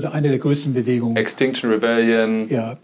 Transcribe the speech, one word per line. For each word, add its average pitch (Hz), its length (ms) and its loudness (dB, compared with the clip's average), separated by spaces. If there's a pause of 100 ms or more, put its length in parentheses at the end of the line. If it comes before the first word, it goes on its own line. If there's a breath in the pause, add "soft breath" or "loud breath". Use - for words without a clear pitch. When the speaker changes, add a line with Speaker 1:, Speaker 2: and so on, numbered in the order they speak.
Speaker 1:
eine 147 200 0
der 131 100 2
größten 143 360 0
Bewegungen. 120 420 0
Speaker 2:
Extinction 120 540 -2
Rebellion. 113 800 2
Speaker 1:
Ja, 117 340 -4